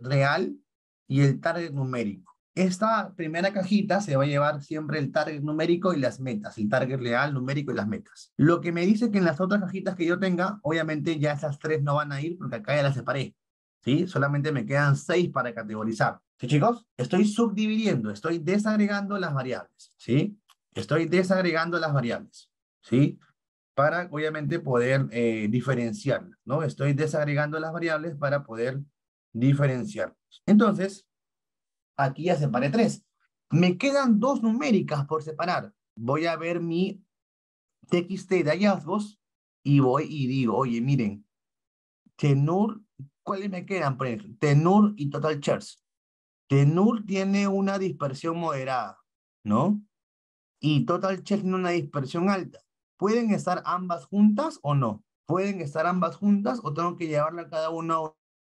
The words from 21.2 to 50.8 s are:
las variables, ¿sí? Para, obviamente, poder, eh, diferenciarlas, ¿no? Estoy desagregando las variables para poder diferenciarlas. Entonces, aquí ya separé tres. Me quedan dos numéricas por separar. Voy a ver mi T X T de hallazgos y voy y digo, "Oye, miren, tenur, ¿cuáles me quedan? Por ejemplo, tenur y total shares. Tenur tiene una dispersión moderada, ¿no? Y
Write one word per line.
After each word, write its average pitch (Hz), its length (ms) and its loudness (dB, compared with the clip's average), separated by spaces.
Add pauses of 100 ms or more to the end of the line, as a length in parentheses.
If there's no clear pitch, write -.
las 160 120 -2
variables, 117 600 -4 (320)
¿sí? 135 340 2 (560)
Para, 165 380 0
obviamente, 156 480 -4
poder, 127 500 2
eh, 110 400 0
diferenciarlas, 120 960 -2
¿no? 156 160 -2
Estoy 143 320 -2
desagregando 147 680 -2
las 160 140 -6
variables 165 420 -4
para 143 280 -2
poder 123 360 -4 (540)
diferenciarlas. 127 840 0 (260)
Entonces, 196 600 4 (880)
aquí 139 280 -2
ya 175 120 2
separé 139 360 0
tres. - 340 0 (460)
Me 180 260 4
quedan 269 420 2
dos 262 220 2
numéricas 220 640 0
por 156 160 -4
separar. 156 500 -4 (240)
Voy 135 300 -2
a 165 100 0
ver 170 240 -4
mi 170 440 -2 (840)
T 175 120 2
X 180 260 -6
T 180 180 2
de 147 60 0
hallazgos 185 720 0 (420)
y 143 160 6
voy 131 300 4
y 147 160 -4
digo, 123 320 0
"Oye, 120 240 0
miren, 120 420 0 (920)
tenur, 160 680 0 (420)
¿cuáles 196 280 -6
me 180 160 -10
quedan? 156 280 -2
Por 131 120 -4
ejemplo, 110 320 -8
tenur 180 580 6
y 143 140 -4
total 151 280 -2
shares. - 460 -4 (640)
Tenur 175 560 4
tiene 196 420 0
una 196 300 0
dispersión 165 600 -4
moderada, 131 600 -4 (460)
¿no? 143 360 2 (800)
Y 147 260 2